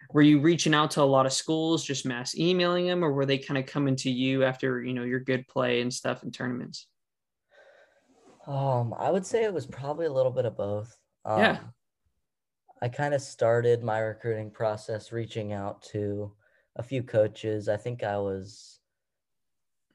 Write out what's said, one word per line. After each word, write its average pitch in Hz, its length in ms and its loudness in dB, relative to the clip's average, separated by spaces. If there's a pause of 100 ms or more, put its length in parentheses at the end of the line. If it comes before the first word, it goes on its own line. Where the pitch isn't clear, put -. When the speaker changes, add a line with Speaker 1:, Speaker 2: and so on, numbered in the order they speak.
(100)
Speaker 1:
were 147 100 4
you 147 200 10
reaching 160 340 4
out 151 160 2
to 160 100 0
a 147 40 6
lot 135 200 6
of 131 80 0
schools, 160 540 0
just 135 180 -6
mass 127 320 -6
emailing 175 500 2
them, 180 160 0
or 160 80 2
were 139 140 0
they 139 140 2
kinda 135 240 -4
coming 135 340 0
to 131 140 -2
you 131 340 2
after, 131 380 0
you 127 100 -6
know, 123 120 -4
your 123 160 -2
good 131 280 -2
play 123 320 0
and 123 140 -2
stuff 127 280 -6
in - 80 -12
tournaments? 123 560 -8 (1600)
Speaker 2:
Um, 135 520 0
I 127 120 0
would 185 140 2
say 226 200 0
it 208 100 0
was 147 120 -4
probably 147 380 -6
a 151 80 0
little 131 200 2
bit 123 120 0
of 107 100 -2
both. 104 440 -6 (260)
Speaker 1:
Yeah. 110 360 4
Speaker 2:
Um, - 120 -18 (1120)
I 123 80 -2
kinda 147 280 0
started 120 640 2
my 110 180 0
recruiting 110 500 -4
process 107 640 -4
reaching 113 420 -6
out 101 260 -8 (120)
to 104 440 -4 (400)
a 117 60 -6
few 123 200 -4
coaches. 107 680 0
I 107 80 2
think 120 260 -8
I 101 160 -2
was 98 600 -6 (1160)